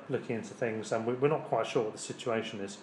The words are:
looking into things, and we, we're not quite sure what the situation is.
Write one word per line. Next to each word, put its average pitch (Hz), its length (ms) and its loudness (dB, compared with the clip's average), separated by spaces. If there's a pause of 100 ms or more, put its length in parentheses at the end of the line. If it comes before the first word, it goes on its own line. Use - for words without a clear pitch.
(100)
looking 120 260 0
into 107 180 -6
things, 110 360 -2
and 113 160 2
we, 123 80 4
we're 131 140 4
not 156 160 2
quite 113 220 2
sure 123 180 2
what 107 80 -2
the - 60 -12
situation 113 640 -2
is. 98 220 -6